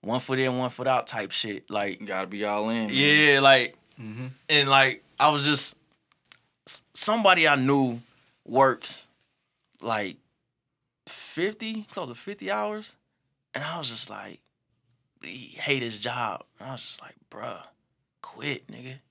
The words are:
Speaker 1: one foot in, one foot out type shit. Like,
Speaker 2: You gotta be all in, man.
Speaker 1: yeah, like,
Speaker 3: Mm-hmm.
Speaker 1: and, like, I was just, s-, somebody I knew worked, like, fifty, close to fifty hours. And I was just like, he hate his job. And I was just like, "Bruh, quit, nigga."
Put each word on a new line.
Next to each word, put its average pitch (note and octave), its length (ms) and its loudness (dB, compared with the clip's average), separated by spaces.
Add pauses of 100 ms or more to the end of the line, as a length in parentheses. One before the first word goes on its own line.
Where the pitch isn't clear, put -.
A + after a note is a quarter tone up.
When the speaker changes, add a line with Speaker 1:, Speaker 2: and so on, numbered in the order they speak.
Speaker 1:
one A2+ 180 -4
foot C3 220 -2
in, B2+ 180 0
one B2+ 120 -2
foot B2+ 180 -4
out B2+ 180 0
type G#2 240 -8
shit. - 400 -8
Like, G2+ 300 -4
Speaker 2:
You G#2 80 -14
gotta F#2+ 180 -4
be G2+ 180 -8
all G#2 260 -2
in, A2+ 180 -2
man. - 40 -6
Speaker 1:
yeah, D3 480 6
like, C3+ 360 6 (240)
Speaker 3:
Mm-hmm. A#2 260 -12 (220)
Speaker 1:
and, D3 200 4
like, C3+ 360 4 (160)
I D3 100 6
was C#3+ 140 0
just, D3 320 0 (880)
s-, - 160 -6 (120)
somebody G3 520 4
I D3 80 6
knew C3 460 2 (440)
worked, C3 600 2 (760)
like, G#2 360 -4 (920)
fifty, G#3+ 760 -8 (100)
close E3 160 -10
to A#2+ 60 -14
fifty G3 360 -12
hours. G#3+ 440 -6 (600)
And C#3 100 -8
I D#3 140 -8
was C#3+ 100 -6
just A2+ 220 -10
like, G2+ 300 -16 (840)
he G2 340 -16
hate C3+ 260 0
his A2+ 160 -8
job. A#2 460 -6 (140)
And A#2+ 100 -16
I C3+ 40 -12
was B2+ 100 -14
just - 180 -14
like, - 140 -20 (160)
"Bruh, A2 320 -12 (600)
quit, - 460 -10
nigga." B2 260 -16 (160)